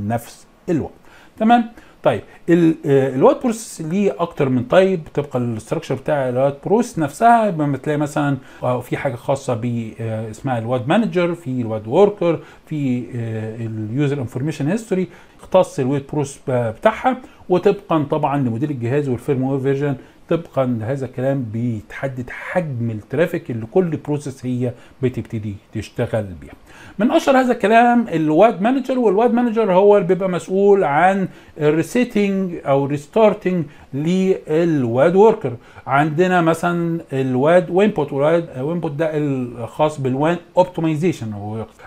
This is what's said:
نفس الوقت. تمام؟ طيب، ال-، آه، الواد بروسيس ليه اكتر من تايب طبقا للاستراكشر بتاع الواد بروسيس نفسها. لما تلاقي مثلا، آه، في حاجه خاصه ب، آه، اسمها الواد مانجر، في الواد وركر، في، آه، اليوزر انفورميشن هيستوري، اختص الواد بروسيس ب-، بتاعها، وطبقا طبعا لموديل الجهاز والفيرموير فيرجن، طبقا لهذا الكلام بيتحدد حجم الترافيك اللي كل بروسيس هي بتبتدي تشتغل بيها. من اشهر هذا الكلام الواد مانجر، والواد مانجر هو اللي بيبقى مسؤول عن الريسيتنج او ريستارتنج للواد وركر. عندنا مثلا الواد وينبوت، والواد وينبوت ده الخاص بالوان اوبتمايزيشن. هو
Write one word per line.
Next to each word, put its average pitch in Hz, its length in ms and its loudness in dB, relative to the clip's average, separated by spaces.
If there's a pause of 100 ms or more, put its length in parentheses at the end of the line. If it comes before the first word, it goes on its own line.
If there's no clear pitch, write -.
نفس - 400 -8 (220)
الوقت. 151 220 -2 (480)
تمام؟ 233 260 4 (380)
طيب، 202 180 2 (280)
ال-، 165 260 4 (100)
آه، 135 300 2
الواد 208 240 4
بروسيس - 420 -6
ليه 185 380 0
اكتر 151 300 -2
من 123 180 0
تايب 190 320 4 (140)
طبقا 139 260 -4
للاستراكشر 120 560 -6
بتاع 135 340 -2
الواد 135 360 0
بروسيس 214 340 0
نفسها. 220 520 2
لما 147 260 -2
تلاقي 147 200 -2
مثلا، 143 400 -2 (260)
آه، 123 160 0
في 135 180 -6
حاجه 123 180 -4
خاصه 135 380 -4
ب، 113 460 -4
آه، 110 300 -6
اسمها 127 280 -6
الواد 113 300 -4
مانجر، 175 480 0
في 170 120 -12 (140)
الواد 110 260 -6
وركر، 170 520 2 (260)
في، 131 380 -2 (120)
آه، 110 400 -6
اليوزر 117 680 -4
انفورميشن 139 460 -4
هيستوري، 185 400 -2 (340)
اختص - 380 0
الواد 139 240 -2 (100)
بروسيس 147 340 -4
ب-، 135 40 -2
بتاعها، 127 680 0 (320)
وطبقا 180 540 0
طبعا 147 340 -2
لموديل 123 320 -2
الجهاز 135 400 -2
والفيرموير 131 500 -2
فيرجن، 139 360 -2 (340)
طبقا 165 360 -2
لهذا 123 400 -4
الكلام 131 480 -4
بيتحدد 123 760 -6
حجم 131 600 -4
الترافيك 147 600 -4
اللي 113 200 -8
كل 170 260 0 (100)
بروسيس 147 380 -6
هي 123 260 -2 (300)
بتبتدي 110 540 -6 (180)
تشتغل 110 520 -4 (160)
بيها. - 120 -20 (460)
من 247 120 2
اشهر 285 260 4
هذا 254 140 2
الكلام 233 560 4
الواد 165 540 4
مانجر، 254 380 0
والواد 220 340 2
مانجر 226 400 2
هو 202 240 6
اللي 185 100 0
بيبقى 185 220 0
مسؤول 196 540 2
عن 175 440 2 (300)
الريسيتنج 190 960 0 (120)
او 139 200 2
ريستارتنج 180 800 0 (280)
للواد 160 1200 2
وركر. 208 380 4 (340)
عندنا 156 540 2
مثلا 165 600 0 (120)
الواد 135 560 2
وينبوت، 175 440 0
والواد 156 460 0
وينبوت 160 320 -4
ده 156 220 -2
الخاص 139 880 -2
بالوان 143 360 0 (200)
اوبتمايزيشن. 160 760 0
هو 107 320 -8 (220)